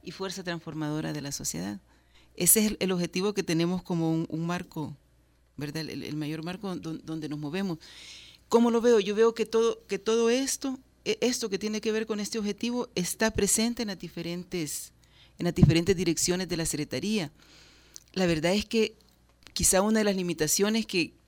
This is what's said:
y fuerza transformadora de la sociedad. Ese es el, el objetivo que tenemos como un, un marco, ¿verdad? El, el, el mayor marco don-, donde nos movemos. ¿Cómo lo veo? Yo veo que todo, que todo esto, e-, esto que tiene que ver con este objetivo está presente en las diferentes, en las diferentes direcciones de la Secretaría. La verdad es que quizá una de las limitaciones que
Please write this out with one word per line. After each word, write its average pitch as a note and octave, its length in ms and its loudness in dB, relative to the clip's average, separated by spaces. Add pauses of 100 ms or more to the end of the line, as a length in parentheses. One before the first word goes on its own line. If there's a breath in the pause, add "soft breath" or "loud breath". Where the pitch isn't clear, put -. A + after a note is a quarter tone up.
y - 80 -14
fuerza F#3+ 340 -10
transformadora D#3 680 -6
de - 80 -8
la C#3+ 100 -8
sociedad. F3 480 -8 (560 soft breath)
Ese F3 240 4
es G#3+ 120 2
el, - 80 -6
el F#3 120 0
objetivo F3+ 400 0
que G3+ 100 -2
tenemos E3+ 400 0
como E3 300 0
un, D#3+ 160 0
un E3 180 -4
marco, E3+ 480 -6 (600)
¿verdad? D3 260 -8
El, - 80 -10
el, - 120 -10
el - 140 -8
mayor D3+ 260 -6
marco F3+ 340 -8
don-, D#3+ 280 -8
donde D#3 260 -8
nos D3 80 -6
movemos. E3 400 -4 (720 loud breath)
¿Cómo A#3 200 6
lo A#3 120 2
veo? A#3 180 6
Yo G3+ 140 0
veo A3+ 200 4
que A3+ 120 -2
todo, A3+ 400 0
que G3 120 -6
todo A3+ 300 2
esto, C4 500 -2 (280)
e-, - 160 -2
esto A#3+ 260 0
que F#3+ 100 -4
tiene G#3+ 220 -4
que A3 120 -2
ver A3 140 -2
con G#3+ 140 -4
este G#3 180 -6
objetivo A3+ 560 -4
está G3 360 0
presente A3 500 2
en A3+ 80 -4
las F#3+ 100 -8
diferentes, E3+ 960 -8 (460 soft breath)
en F#3 60 -4
las F3 100 0
diferentes E3+ 420 8
direcciones F3 540 0
de F3+ 80 -2
la D#3+ 80 -2
Secretaría. D3+ 640 -2 (840 loud breath)
La F#3 140 0
verdad E3+ 260 2
es G3+ 140 0
que A3 280 0 (600)
quizá - 260 4
una A3 200 4
de G#3+ 40 2
las G3+ 120 2
limitaciones F#3+ 680 0
que F3+ 300 -2 (120)